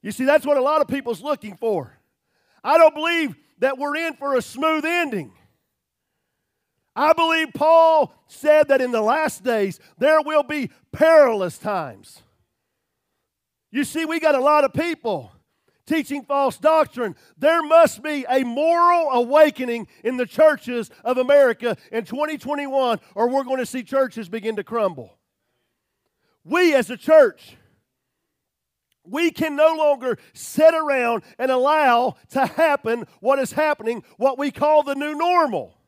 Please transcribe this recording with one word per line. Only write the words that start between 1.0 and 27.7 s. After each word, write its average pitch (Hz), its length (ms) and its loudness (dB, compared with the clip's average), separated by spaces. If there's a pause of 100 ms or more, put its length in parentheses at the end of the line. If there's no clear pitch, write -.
looking 214 340 -8
for. 175 420 -6 (640)
I 294 140 0
don't 311 180 4
believe 320 400 -4 (240)
that 262 180 -2
we're 285 180 -8
in 330 200 -8
for 277 200 -6
a 240 60 0
smooth 311 440 -4
ending. 285 480 -6 (1600)
I 302 180 2
believe 320 400 -2
Paul 320 600 2 (140)
said 302 420 2
that 269 120 2
in 247 100 -4
the 226 100 -2
last 269 420 -4
days 208 360 -4 (180)
there 302 240 2
will 302 220 0
be 294 260 -6 (220)
perilous 269 680 4
times. 151 640 -10 (1500)
You 262 120 -4
see, 320 220 -6
we 320 140 -6
got 311 160 2
a 254 60 -2
lot 294 220 2
of 277 100 -2
people 233 580 -6 (540)
teaching 285 380 -6
false 277 340 -2
doctrine. 269 580 0 (220)
There 320 260 2
must 302 400 4
be 294 260 -8
a 269 140 0
moral 330 680 0
awakening 247 760 2 (160)
in 247 140 -4
the 247 80 -4
churches 247 640 0 (140)
of 247 140 -2
America 247 600 2 (140)
in 220 140 -6
twenty 302 320 -6
twenty-one, 269 640 -4 (160)
or 233 140 0
we're 269 140 -2
gonna 254 220 -4
see 254 180 -10
churches 247 440 -4
begin 220 300 -8
to 202 60 -8
crumble. 185 540 -6 (1300)
We 320 300 2
as 247 160 0
a 247 80 -12
church, - 580 2 (1500)